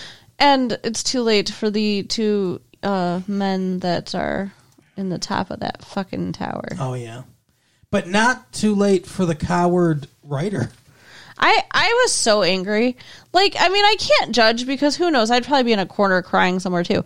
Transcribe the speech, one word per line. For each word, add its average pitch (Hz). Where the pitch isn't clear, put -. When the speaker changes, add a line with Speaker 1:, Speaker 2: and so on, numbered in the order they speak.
Speaker 1:
And 269
it's 226
too 254
late 214
for 214
the 208
two, 208
uh, 185
men 190
that 180
are 190
in 196
the 170
top -
of -
that -
fucking 185
tower. -
Speaker 2:
Oh, 131
yeah. 120
But 190
not 226
too 214
late 196
for -
the 165
coward 175
writer. 165
Speaker 1:
I, 381
I 381
was -
so 214
angry. 208
Like, 381
I 349
mean, 403
I 427
can't 523
judge 233
because 277
who 349
knows? 226
I'd 247
probably 269
be 233
in 214
a 185
corner 190
crying 185
somewhere 180
too. 180